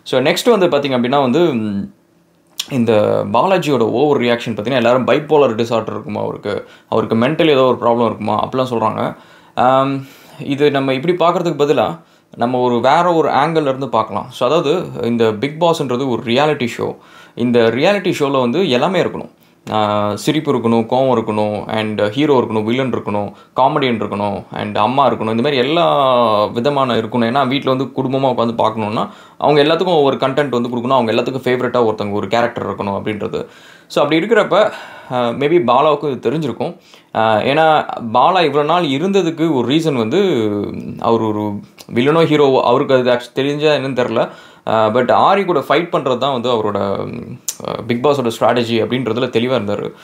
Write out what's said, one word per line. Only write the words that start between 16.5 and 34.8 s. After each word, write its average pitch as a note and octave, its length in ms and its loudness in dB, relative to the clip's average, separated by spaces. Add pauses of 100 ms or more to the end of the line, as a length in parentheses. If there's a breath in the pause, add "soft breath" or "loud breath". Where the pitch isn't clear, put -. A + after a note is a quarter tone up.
show. G#2+ 180 -4 (380 loud breath)
இந்த A#2+ 260 0
reality E3 580 2
ஷோல C#3 220 0
வந்து C3+ 300 0
எல்லாமே D#3 320 0
இருக்கணும். - 280 -6 (400 soft breath)
ஆ, G#2 460 0
சிரிப்பு D3+ 380 0
இருக்கணும், A#2 320 0
கோவம் B2+ 320 2
இருக்கணும், G#2+ 500 -2
and G#2+ 400 -2
hero C3+ 320 2
இருக்கணும், A2 220 -2
villain A#2+ 320 -2
இருக்கணும், G#2 380 -6 (240 loud breath)
comedian C3 440 0
இருக்கணும், G2+ 420 -4 (100)
and G#2 260 -6
அம்மா B2+ 300 2
இருக்கணும், G#2+ 220 -2
இந்த A2+ 120 0
மாதிரி C#3+ 140 0
எல்லா C3 880 2
விதமான B2 500 0
இருக்கணும். A2+ 280 -2
ஏன்னா, B2 260 0
வீட்ல C3 260 0
வந்து C3 100 -2
குடும்பமா C3 380 -2
உட்காந்து A#2 320 0
பார்க்கணுன்னா, A2 540 -2 (300 loud breath)
அவங்க D3 240 4
எல்லாத்துக்கும் E3+ 340 2
ஒவ்வொரு C3+ 200 2
content C3+ 320 0
வந்து A#2+ 200 -2
கொடுக்கணும், B2 300 0
அவங்க A2+ 140 0
எல்லாத்துக்கும் B2 320 -2
ஃபேவரட்டா B2 440 0
ஒருத்தவங்க G#2+ 240 -4
ஒரு G2+ 160 -4
character A#2+ 400 -2
இருக்கணும் G2 280 -6
அப்படின்றது. G2+ 500 -6 (400 loud breath)
So, D#3+ 180 0
அப்படி D#3+ 220 0
இருக்கிறப்ப, G#3 440 2 (420 loud breath)